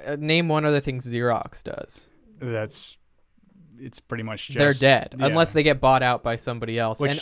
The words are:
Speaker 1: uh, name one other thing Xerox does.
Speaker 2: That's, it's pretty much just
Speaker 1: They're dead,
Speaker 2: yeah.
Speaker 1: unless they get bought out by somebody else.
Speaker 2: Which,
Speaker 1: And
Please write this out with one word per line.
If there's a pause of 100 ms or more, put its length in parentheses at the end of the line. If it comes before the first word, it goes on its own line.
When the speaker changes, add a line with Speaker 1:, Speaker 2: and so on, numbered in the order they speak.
Speaker 1:
uh,
name
one
other
thing
Xerox
does. (280)
Speaker 2:
That's, (800)
it's
pretty
much
just
Speaker 1:
They're
dead,
Speaker 2:
yeah.
Speaker 1:
unless
they
get
bought
out
by
somebody
else.
Speaker 2:
Which,
Speaker 1:
And